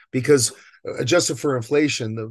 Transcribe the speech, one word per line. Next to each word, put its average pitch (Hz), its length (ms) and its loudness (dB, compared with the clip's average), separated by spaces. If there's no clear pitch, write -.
because, 135 400 2
uh, - 100 -10
adjusted 131 440 0
for 139 160 -2
inflation, 127 600 -2
the, 113 160 -8